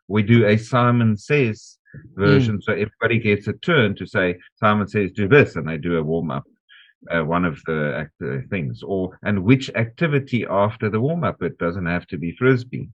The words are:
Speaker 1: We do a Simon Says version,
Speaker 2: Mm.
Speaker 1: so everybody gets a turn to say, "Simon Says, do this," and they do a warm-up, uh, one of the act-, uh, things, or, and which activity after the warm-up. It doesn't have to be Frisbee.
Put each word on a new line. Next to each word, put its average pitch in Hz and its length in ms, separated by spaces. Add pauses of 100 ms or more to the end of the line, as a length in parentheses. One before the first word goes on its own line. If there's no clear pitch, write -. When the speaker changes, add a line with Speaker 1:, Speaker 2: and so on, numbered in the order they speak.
Speaker 1:
We 104 160
do 113 240
a 104 100
Simon 120 600
Says 120 600 (380)
version, 110 420
Speaker 2:
Mm. 90 60
Speaker 1:
so 107 100
everybody 110 460
gets 104 280
a 104 60
turn 117 420
to 92 100
say, 90 340 (160)
"Simon 104 320
Says, 101 240
do 104 160
this," 127 280
and 78 120
they 80 120
do 85 180
a 80 60
warm-up, 78 420 (680)
uh, 82 120
one 85 220
of 76 200
the 76 360
act-, - 200
uh, 67 280
things, 87 340
or, 92 400
and 101 200
which 131 320
activity 127 760
after 104 400
the 107 120
warm-up. 139 400
It 85 160
doesn't 87 300
have 87 200
to 92 100
be 85 200
Frisbee. 123 560